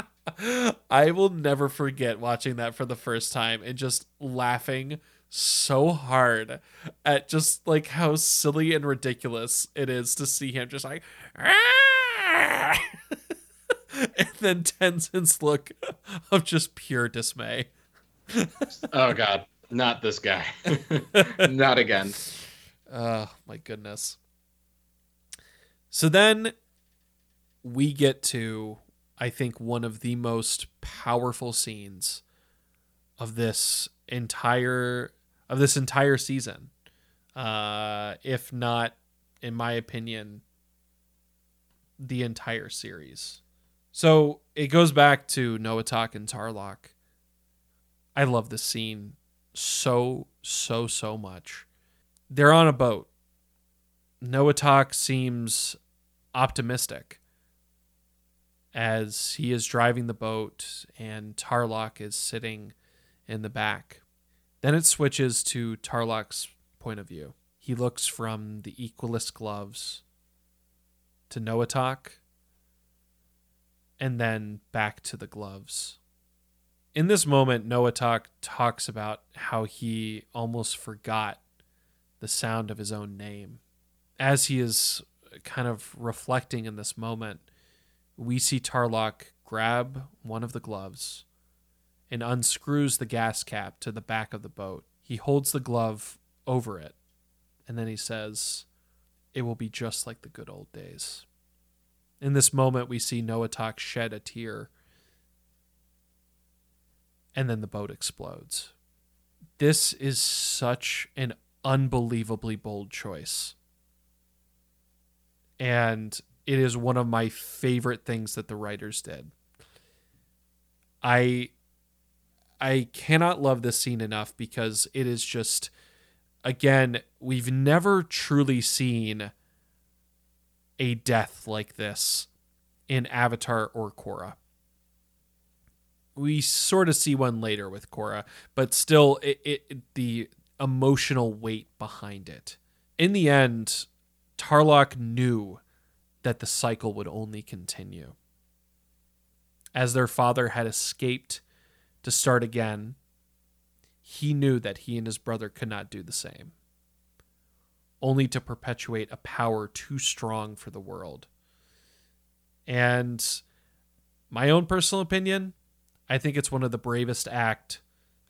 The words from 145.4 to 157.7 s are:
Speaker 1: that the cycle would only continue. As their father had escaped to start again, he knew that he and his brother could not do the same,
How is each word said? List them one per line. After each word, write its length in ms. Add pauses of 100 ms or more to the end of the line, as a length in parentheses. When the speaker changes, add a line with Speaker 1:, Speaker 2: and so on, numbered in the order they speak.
Speaker 1:
that 160
the 60
cycle 480
would 140
only 340
continue. 720 (1600)
As 200
their 140
father 420
had 180
escaped 720 (640)
to 80
start 320
again, 520 (1080)
he 320
knew 260
that 200
he 180
and 100
his 100
brother 300
could 220
not 200
do 140
the 80
same, 400 (1500)